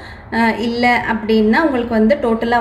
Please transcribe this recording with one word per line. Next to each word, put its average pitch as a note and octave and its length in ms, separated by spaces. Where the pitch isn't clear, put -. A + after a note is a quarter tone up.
அஹ், A3+ 180
இல்ல A#3+ 180
அப்படின்னா, A3 540
உங்களுக்கு A#3+ 320
வந்து A3 260
டோட்டலா A#3 380